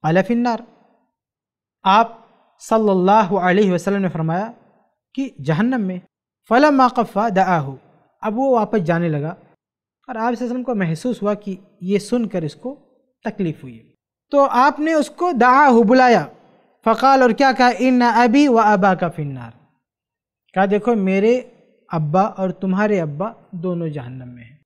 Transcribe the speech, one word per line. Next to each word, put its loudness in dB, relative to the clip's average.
क़ाल 2
फ़िन्नार, -4
आप 2
सल्लल्लाहु 2
अलैहि 2
वसल्लम -2
ने -2
फरमाया -4
कि -6
जहन्नम -2
में। -8
फ़लम्मा 4
क़फ़ा -2
दआहु, 0
अब -6
वो 0
वापस 0
जाने -2
लगा -6
और -10
आप -
सल्लल्लाहु -4
अलैहि -4
वसल्लम -6
को -4
महसूस -4
हुआ -2
कि -12
ये -2
सुनकर -4
इसको -12
तकलीफ़ -6
हुई, -20
तो 2
आपने 0
उसको -4
दआहु, 6
बुलाया, 4
फ़क़ाल, 4
और 4
क्या 2
कहा, 4
"इन्ना 2
अबी 4
व 4
अबाका 2
फ़िन्नार", -12
कहा, 0
"देखो, 0
मेरे 0
अब्बा 0
और -4
तुम्हारे -2
अब्बा -8
दोनों -6
जहन्नम -14
में -20
हैं।" -20